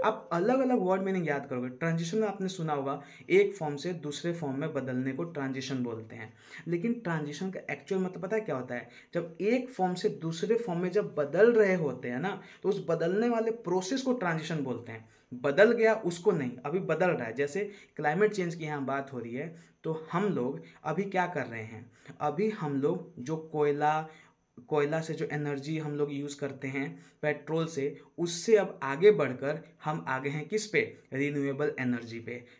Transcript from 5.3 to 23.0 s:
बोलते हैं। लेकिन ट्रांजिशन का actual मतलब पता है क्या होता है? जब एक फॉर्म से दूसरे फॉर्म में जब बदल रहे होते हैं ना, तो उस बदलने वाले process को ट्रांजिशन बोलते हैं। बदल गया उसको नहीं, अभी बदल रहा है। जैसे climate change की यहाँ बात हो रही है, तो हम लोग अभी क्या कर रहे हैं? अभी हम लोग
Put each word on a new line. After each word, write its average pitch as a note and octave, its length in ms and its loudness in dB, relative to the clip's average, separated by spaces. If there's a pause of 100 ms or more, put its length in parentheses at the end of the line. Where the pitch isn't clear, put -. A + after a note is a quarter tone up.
बोलते A2 340 -6
हैं। A2 180 -14 (320)
लेकिन F3 260 0
ट्रांजिशन E3+ 580 -4
का - 220 -8
actual F#3+ 300 -2
मतलब F3+ 200 -4
पता F#3+ 140 -2
है G#3+ 60 2
क्या D#3 140 -2
होता B2 180 -6
है? A#2+ 140 -8 (260)
जब E3 260 -4
एक B3 280 2
फॉर्म F#3 260 0
से G3+ 140 0
दूसरे E3 460 0
फॉर्म F3 260 0
में F3+ 100 0
जब F3+ 240 0
बदल E3 380 6
रहे G#3 220 6
होते C3 340 -2
हैं B2 120 -2
ना, F#3 220 -4 (200)
तो F3+ 60 2
उस F#3+ 200 0
बदलने F3+ 400 2
वाले A3+ 220 2
process F#3 520 0
को B3+ 100 2
ट्रांजिशन E3+ 440 0
बोलते A#2+ 360 -4
हैं। A2+ 160 -14 (260)
बदल D3 380 6
गया A3 220 6
उसको F3+ 380 0
नहीं, C3 320 -2
अभी D#3 140 0
बदल E3+ 300 2
रहा C3+ 180 0
है। A2+ 80 -6
जैसे C#3+ 360 -2 (260)
climate E3 360 2
change F3+ 220 -2
की E3 100 -8
यहाँ D3 200 -4
बात C3+ 280 -2
हो B2 60 -6
रही A#2 160 -8
है, D#3+ 280 -8 (220)
तो D#3+ 280 -4
हम F3+ 120 2
लोग C#3+ 380 0 (220)
अभी D#3+ 180 -2
क्या F#3 240 0
कर D3 200 -4
रहे A2+ 160 -8
हैं? A2 300 -14 (280)
अभी D#3+ 300 0
हम C#3+ 300 -2
लोग F3 380 -2